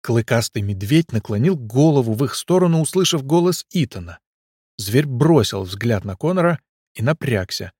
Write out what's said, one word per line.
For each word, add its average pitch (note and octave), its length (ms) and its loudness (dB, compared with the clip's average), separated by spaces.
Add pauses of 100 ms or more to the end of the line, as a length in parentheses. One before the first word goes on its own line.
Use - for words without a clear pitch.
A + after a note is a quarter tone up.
Клыкастый A#2 600 -2
медведь G#2 480 0
наклонил A#2+ 460 0
голову B2+ 580 2
в B2 100 -2
их - 120 -6
сторону, F3 440 2
услышав D#3+ 440 0
голос E3+ 480 0
Итана. F2+ 480 -4 (580)
Зверь A2 280 0
бросил B2+ 580 2
взгляд G2+ 400 -2
на G2 120 -8
Конора E3+ 440 0 (340)
и - 80 -8
напрягся A2+ 760 -2